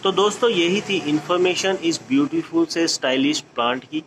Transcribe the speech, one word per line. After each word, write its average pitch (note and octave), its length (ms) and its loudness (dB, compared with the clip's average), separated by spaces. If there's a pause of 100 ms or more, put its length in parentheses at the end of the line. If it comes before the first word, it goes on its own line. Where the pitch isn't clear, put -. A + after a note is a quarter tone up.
तो F#3+ 80 2
दोस्तों G3+ 380 2
यही F3+ 320 2
थी G3 160 -4 (120)
इन्फॉर्मेशन F3+ 720 0
इस E3 240 0
ब्यूटीफुल D#3 580 0
से E3 220 -2
स्टाइलिश C#3 520 0 (140)
प्लांट B2 320 -2
की। D3+ 220 -8